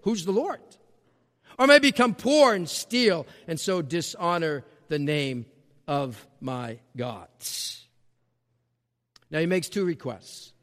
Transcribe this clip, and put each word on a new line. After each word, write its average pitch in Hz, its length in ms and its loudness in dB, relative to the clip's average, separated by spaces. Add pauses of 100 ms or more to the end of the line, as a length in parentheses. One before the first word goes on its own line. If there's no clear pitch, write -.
'Who's 202 220 -2
the 190 80 -4
Lord?' 285 300 -2 (960)
Or 262 100 4
may 294 120 10
become 254 360 4
poor 269 380 6
and 175 160 -4
steal, 214 580 0 (200)
and 160 120 -6
so 185 220 -2
dishonor 160 840 -4 (220)
the 151 120 -2
name 139 460 -2 (420)
of 139 400 -6 (120)
my 123 380 -8 (180)
God." 120 320 -10 (2000)
Now, 151 80 -2
he 170 80 0
makes 180 200 0
two 202 160 -4
requests. 127 800 -8